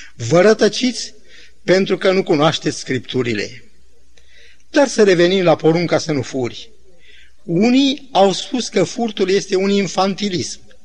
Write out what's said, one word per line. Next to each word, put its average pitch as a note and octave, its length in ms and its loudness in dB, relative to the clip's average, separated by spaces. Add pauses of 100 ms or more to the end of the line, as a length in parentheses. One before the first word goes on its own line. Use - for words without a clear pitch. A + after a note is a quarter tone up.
(160)
"Vă A#2+ 260 2
rătăciți A3 720 0 (500)
pentru F#3+ 340 0
că F#3+ 140 2
nu F#3+ 120 2
cunoașteți D#3 560 0
Scripturile." A#2+ 840 -6 (1080)
Dar C#4 180 4
să - 160 2
revenim F#3 400 4
la D#3+ 120 4
porunca D#3+ 420 2
să - 140 -4
nu C#3+ 100 -2
furi. A#2+ 480 -8 (760)
Unii B3 680 2
au G3 200 4
spus A3 360 -6
că G3 160 0
furtul A3 460 -2
este G3 260 0
un F#3+ 140 0
infantilism. G3 880 -2 (260)